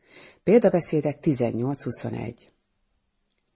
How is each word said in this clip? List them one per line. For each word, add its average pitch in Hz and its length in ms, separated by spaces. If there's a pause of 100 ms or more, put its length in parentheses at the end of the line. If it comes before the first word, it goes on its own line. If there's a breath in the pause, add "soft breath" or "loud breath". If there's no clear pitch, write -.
(420 soft breath)
Példabeszédek 170 760
tizennyolc 123 640
huszonegy. 117 720 (1040)